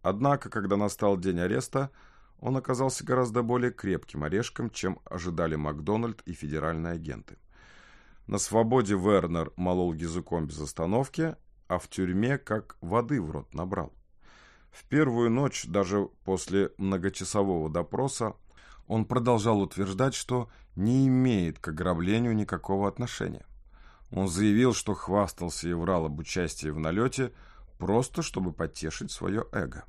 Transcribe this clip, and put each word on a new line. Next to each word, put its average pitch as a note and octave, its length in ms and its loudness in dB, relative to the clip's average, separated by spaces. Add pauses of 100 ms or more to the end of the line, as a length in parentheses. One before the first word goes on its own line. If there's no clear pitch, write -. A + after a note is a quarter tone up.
Однако, B2+ 480 0
когда G2 280 0
настал G2+ 400 2
день F2+ 240 0
ареста, C3 500 0 (480)
он C3 180 -2
оказался C3 480 -2
гораздо B2 380 2
более B2 300 2
крепким D#2 500 -4
орешком, G#2+ 480 -2
чем - 360 -4
ожидали E2 500 -2
Макдональд D#2 680 -2
и F2 100 -10
федеральные D#2+ 580 -4
агенты. D#2 440 -10 (920)
На G2+ 100 -2
свободе A2+ 560 4
Вернер F2+ 640 2
молол F2+ 360 2
языком E2 540 -4
без D2 140 -10
остановки, A#2+ 760 -2 (320)
а F2+ 120 0
в - 100 -8
тюрьме G2 500 0
как - 420 -6
воды A#2 400 0
в D#2+ 120 -4
рот C#2+ 220 -10
набрал. F#2 380 -4 (760)
В - 140 -20
первую A#2+ 460 2
ночь, C3 360 0
даже G2 440 0 (140)
после F#2+ 540 0
многочасового F#2+ 920 0
допроса, G#2 640 -2 (520)
он A2 180 0
продолжал A#2 560 4
утверждать, G2 540 0
что B2 340 -2 (280)
не B2 300 4
имеет B2 520 4
к - 100 -8
ограблению F2+ 680 0
никакого G2 540 0
отношения. G2+ 580 -6 (640)
Он F#2+ 180 0
заявил, G#2+ 460 4
что G#2+ 200 -4
хвастался F2 720 -2
и F2 40 -2
врал E2+ 340 0
об D2 120 -6
участии E2 500 -4
в D2+ 100 -4
налете, A#2 540 0 (460)
просто A2+ 440 0
чтобы F#2 300 -4
потешить - 580 -6
свое - 420 -4
эго. C#2+ 360 -4